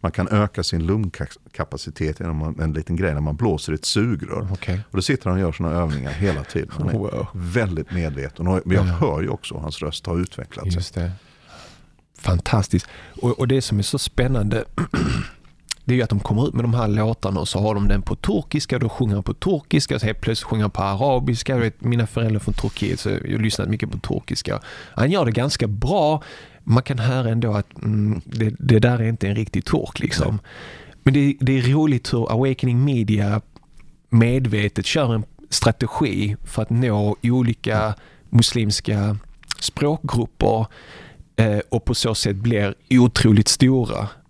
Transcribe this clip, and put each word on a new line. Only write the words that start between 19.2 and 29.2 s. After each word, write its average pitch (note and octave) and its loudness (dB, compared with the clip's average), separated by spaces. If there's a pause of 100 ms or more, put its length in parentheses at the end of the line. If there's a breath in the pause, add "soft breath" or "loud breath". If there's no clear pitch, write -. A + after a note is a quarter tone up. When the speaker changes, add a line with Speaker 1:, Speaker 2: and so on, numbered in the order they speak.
Speaker 2:
på - -4
turkiska, D#3 0
så G#2 -2
helt G#2+ -2
plötsligt - -2
sjunger A2 0
han G#2 0
på - -4
arabiska. B2 0
Du B2 2
vet, A2+ -2
mina A#2 2
föräldrar A2 0
från - -2
Turkiet, - -2
så - -4
jag G2 -2 (160)
har G#2+ 0
lyssnat G#2+ 0
mycket G#2+ -2
på - -6
turkiska. - -4 (340 loud breath)
Han C3+ 2
gör F3+ 2
det A#2 0
ganska A#2+ 0
bra. D3+ 0 (420 loud breath)
Man A#2+ 4
kan C3+ -4
höra B2 0
ändå A2+ 0
att, - -4
mm, G#2 0
det, A2 -2
det A#2 6
där A#2+ 4
är A2+ 2
inte A2+ -2